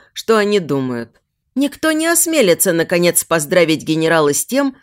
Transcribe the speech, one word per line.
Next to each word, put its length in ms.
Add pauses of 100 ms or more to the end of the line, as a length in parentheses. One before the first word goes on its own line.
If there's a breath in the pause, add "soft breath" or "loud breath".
(120 loud breath)
что 240
они 240
думают. 600 (360)
Никто 340
не 160
осмелится, 680
наконец, 520
поздравить 580
генерала 500
с 140
тем, 360